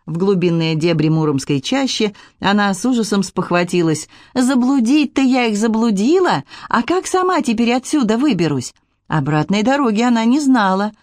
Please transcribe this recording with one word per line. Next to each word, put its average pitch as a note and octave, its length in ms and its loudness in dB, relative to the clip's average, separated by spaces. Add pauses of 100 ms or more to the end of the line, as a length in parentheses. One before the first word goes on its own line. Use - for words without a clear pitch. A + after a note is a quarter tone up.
в D#3+ 100 -8
глубинные E3+ 560 0
дебри D#3 360 0
Муромской D3+ 520 0
чащи, B3 540 -2 (240)
она G3+ 340 0
с F3+ 100 -8
ужасом A3+ 380 0
спохватилась. F3 880 -2 (240)
«Заблудить-то C4 880 2
я B3+ 240 2
их G#3+ 100 -2
заблудила, A3+ 880 0 (240)
а A#3 140 0
как F4+ 240 -2
сама F#4 380 0
теперь A#3 300 0
отсюда B3 440 0
выберусь?» F3 560 -2 (360)
Обратной D3+ 540 0
дороги A#3+ 380 0
она A#3 240 0
не B3+ 140 2
знала. G#3+ 520 2 (120)